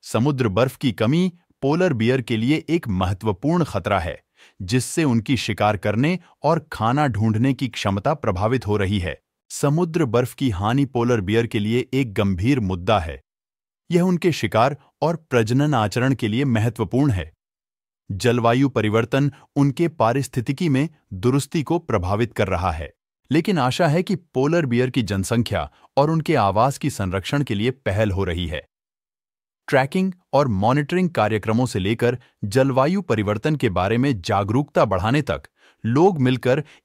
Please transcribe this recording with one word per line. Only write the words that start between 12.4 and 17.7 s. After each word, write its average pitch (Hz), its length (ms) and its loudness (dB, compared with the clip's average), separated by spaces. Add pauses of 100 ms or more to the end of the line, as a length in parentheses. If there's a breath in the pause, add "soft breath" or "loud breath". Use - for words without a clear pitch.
मुद्दा 92 380 0
है। 78 220 -6 (680)
यह 170 120 2
उनके 180 300 0
शिकार 120 440 0 (260 soft breath)
और 160 140 0 (140)
प्रजनन 127 440 2
आचरण 120 400 0
के 117 140 -2
लिए 117 180 0
महत्वपूर्ण 117 640 0
है। 90 200 -4 (800)